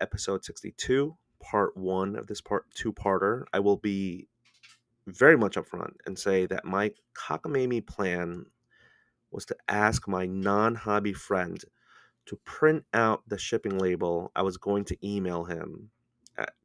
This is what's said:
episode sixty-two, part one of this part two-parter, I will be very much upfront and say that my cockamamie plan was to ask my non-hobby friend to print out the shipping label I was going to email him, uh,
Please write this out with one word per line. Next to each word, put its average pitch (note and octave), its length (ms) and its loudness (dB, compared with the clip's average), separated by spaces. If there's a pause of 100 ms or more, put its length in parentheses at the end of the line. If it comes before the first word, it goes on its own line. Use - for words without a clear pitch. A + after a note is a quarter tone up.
episode G2 420 -4
sixty-two, C#3 720 -2 (260)
part - 360 0
one F#2+ 400 -2
of A#2 100 -10
this G#2 140 -8
part - 240 -4 (100)
two-parter, G2+ 680 0 (100)
I G2 60 2
will G2+ 180 4
be G2 500 -4 (800)
very C3+ 300 8
much G#2+ 180 0
upfront - 380 -6 (120)
and F#2 140 -8
say F#2+ 280 4
that - 180 -4
my G2+ 260 0 (260)
cockamamie B2+ 680 -2
plan F2 580 -2 (880)
was G2+ 140 -10
to - 100 -6 (140)
ask G#2+ 360 2
my F#2 200 -2
non-hobby G#2 880 0
friend F2+ 500 -4 (640)
to G2+ 180 -10
print D#3 400 4 (100)
out A2+ 360 4
the G#2 80 -4
shipping G2 400 -2
label F2 580 0
I F2+ 60 2
was F#2+ 160 0
going G2+ 280 -2
to - 220 -8
email F#2 380 -4
him, E2+ 460 -10 (460)
uh, - 100 -6 (180)